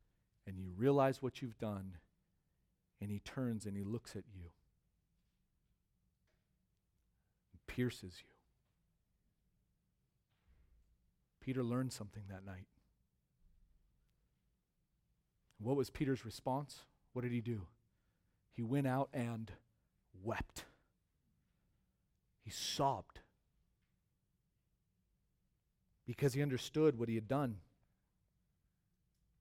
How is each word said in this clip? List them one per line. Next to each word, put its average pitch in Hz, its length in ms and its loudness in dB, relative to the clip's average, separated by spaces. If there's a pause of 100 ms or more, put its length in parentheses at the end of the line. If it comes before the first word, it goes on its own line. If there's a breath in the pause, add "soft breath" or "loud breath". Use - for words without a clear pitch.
(460)
and 95 120 -6
you 92 140 -6
realize 135 500 6
what 127 180 -4
you've 120 180 -6
done, 95 420 -4 (1000)
and 101 80 -4
he 101 120 -2
turns 117 460 -2
and 101 100 -2
he 101 80 -2
looks 110 320 -4
at 95 80 -6 (100)
you 87 160 -12 (3000)
and - 160 -20
pierces 120 560 -2
you. - 100 -20 (3000)
Peter 131 240 -2
learned 123 300 0
something 104 340 -10
that 95 180 -10
night. 95 220 -12 (3000)
What 120 180 2
was 131 120 4
Peter's 135 360 0
response? 135 600 -4 (280)
What 123 100 -2
did 123 80 -2
he 120 100 2
do? 107 280 -4 (840)
He 117 120 -4
went 135 240 2
out 131 240 2
and 117 400 -2 (600)
wept. - 520 -4 (1800)
He 104 60 -10
sobbed - 680 0 (2750)
because 123 280 2
he 139 100 2
understood 147 560 4
what 117 100 2
he 113 60 2
had 110 140 0
done. 131 320 0 (1800)